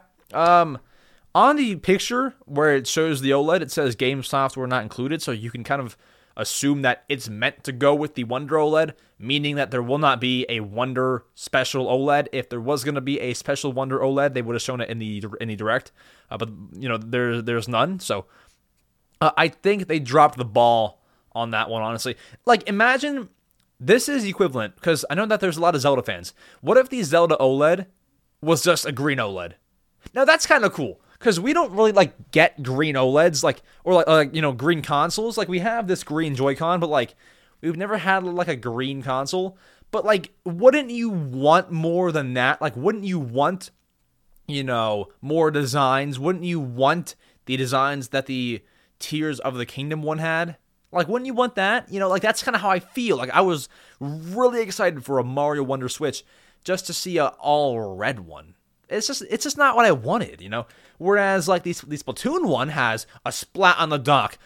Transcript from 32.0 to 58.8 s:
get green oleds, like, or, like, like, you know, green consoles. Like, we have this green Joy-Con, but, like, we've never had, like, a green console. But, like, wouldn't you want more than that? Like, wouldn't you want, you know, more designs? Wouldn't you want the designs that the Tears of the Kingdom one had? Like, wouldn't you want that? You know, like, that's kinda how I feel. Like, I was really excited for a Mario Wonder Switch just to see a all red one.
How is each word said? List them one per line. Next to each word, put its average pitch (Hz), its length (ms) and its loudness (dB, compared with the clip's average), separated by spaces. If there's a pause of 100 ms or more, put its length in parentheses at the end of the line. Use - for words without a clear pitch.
get 156 320 4
green 139 320 0
oleds, 139 480 4
like, 147 200 0 (200)
or, 180 120 2
like, 165 120 6
like, 156 300 4
you 156 40 -2
know, 147 120 0
green 147 300 0
consoles. 170 540 -2
Like, 196 120 -2
we 180 100 -2
have 226 300 -4
this 180 160 -2
green 151 320 -2
Joy-Con, 139 420 0
but, 170 120 -2
like, 131 260 0 (440)
we've 160 160 -4
never 202 220 -4
had, 190 240 2
like, 175 240 -2
a 165 80 -2
green 127 480 -6
console. 139 560 -4 (320)
But, 214 140 -4
like, 202 280 0 (120)
wouldn't 240 460 4
you 233 180 -4
want 156 640 2
more 170 400 0
than 135 220 -2
that? 131 280 0
Like, 123 140 -4
wouldn't 196 280 -2
you 185 140 -2
want, 143 540 -2 (760)
you 143 160 -6
know, 113 460 -2 (120)
more 156 300 2
designs? 139 720 0
Wouldn't 170 240 -2
you 170 160 -2
want 135 560 0 (300)
the 131 100 -4
designs 135 540 -2
that 135 160 -2
the 123 360 -6 (380)
Tears 151 400 -4
of 131 160 -4
the 120 100 -6
Kingdom 151 360 -6
one 156 160 -4
had? 165 380 -2 (340)
Like, 175 160 0
wouldn't 247 200 -4
you 262 80 -6
want 247 200 0
that? 202 340 0
You 196 120 -6
know, 190 80 0
like, 190 140 0
that's 214 200 0
kinda 233 160 -2
how 196 120 0
I 185 100 2
feel. 220 360 -2
Like, 127 140 -4
I 160 100 4
was 175 280 0 (320)
really 185 600 0
excited 180 440 -2
for 135 140 0
a 120 60 2
Mario 143 380 -2
Wonder 131 260 -4
Switch - 360 -6 (400)
just - 220 -4
to 180 60 -8
see 175 260 -4
a 143 80 2
all 123 680 0
red 107 260 -4
one. 80 340 -20 (340)